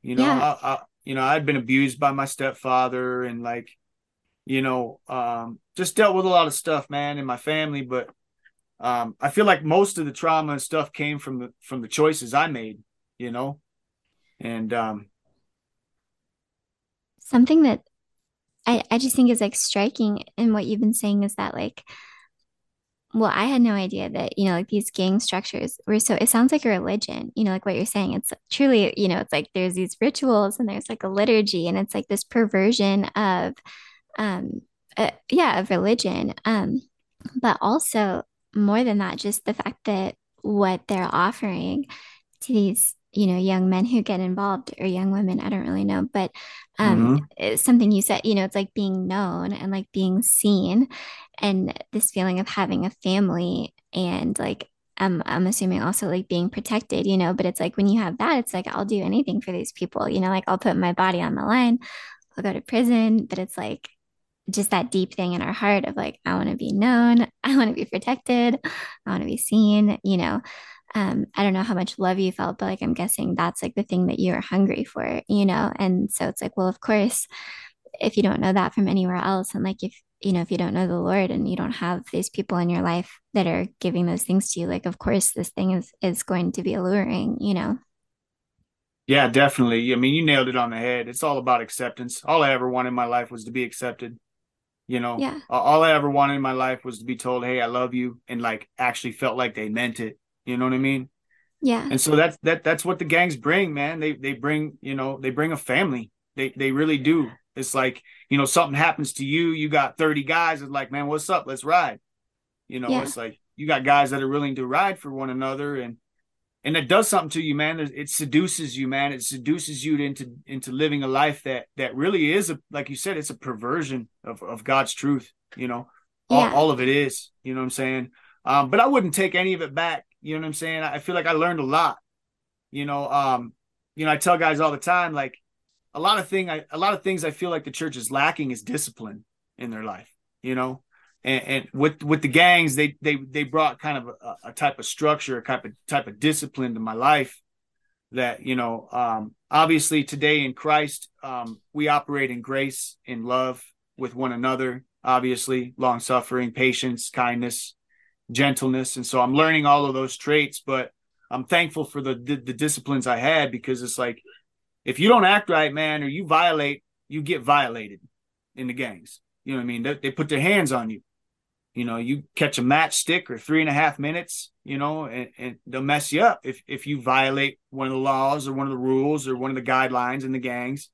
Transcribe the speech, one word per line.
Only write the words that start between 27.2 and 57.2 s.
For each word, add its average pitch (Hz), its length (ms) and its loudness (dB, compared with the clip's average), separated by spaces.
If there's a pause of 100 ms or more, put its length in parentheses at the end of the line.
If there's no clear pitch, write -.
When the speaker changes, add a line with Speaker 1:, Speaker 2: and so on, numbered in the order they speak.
Speaker 2:
you 214 120 0
know, 190 60 2
like 190 140 -4
what 190 100 0
you're 180 100 0
saying, 202 260 -2
it's - 220 -4 (180)
truly, 247 460 6
you 196 100 2
know, 180 120 2
it's - 120 -4
like, 156 220 0
there's 185 220 0
these 185 260 -2
rituals 226 580 2
and 233 80 0
there's, 202 220 -6
like, 226 140 -8
a 196 40 -4
liturgy, 202 600 2
and 190 80 0
it's, 196 180 -2
like, - 140 -4
this 202 160 -2
perversion 202 800 2 (100)
of, 185 380 0 (680)
um, 196 440 -4 (340)
uh, 220 140 0 (200)
yeah, 269 300 4
of 202 80 -4
religion. 190 640 2 (100)
Um, 220 380 0 (580)
but 233 220 2
also 214 640 0 (300)
more 208 300 4
than 214 140 2
that, 190 200 -2
just - 280 -4
the 220 80 -2
fact - 320 -8
that 196 300 -2 (260)
what 202 480 2
they're 185 200 0
offering 185 760 0 (560)
to - 100 -6
these, 208 440 2 (180)
you 202 140 2
know, 180 100 2
young 185 320 2
men 185 160 2
who 240 160 2
get 185 180 -2
involved, 185 580 -4
or - 80 -6
young 190 260 0
women, 196 280 0
I - 80 -4
don't 196 180 -2
really 196 200 0
know, 196 260 0
but, 196 200 -2 (460)
um, 220 200 4
Speaker 1:
Mm-hmm. 135 260 4 (140)
Speaker 2:
it's 110 260 0
something 233 300 8
you 196 80 4
said, - 240 0
you 214 100 2
know, 196 80 2
it's 190 120 -6
like 196 180 -2
being 190 340 -2
known 185 460 -2
and, 190 180 -6
like, 196 220 -4
being 185 280 2
seen, 202 680 4 (500)
and 190 380 0 (140)
this - 200 0
feeling 185 280 0
of 202 80 -4
having 180 380 0
a 208 40 -2
family, 185 840 0 (200)
and, 180 440 -2
like, - 320 -6 (280)
I'm, 185 280 0
I'm 185 220 0
assuming 185 340 0
also, 190 260 -2
like, 180 200 -2
being 175 220 0
protected, - 580 -2
you 196 100 4
know, 175 160 2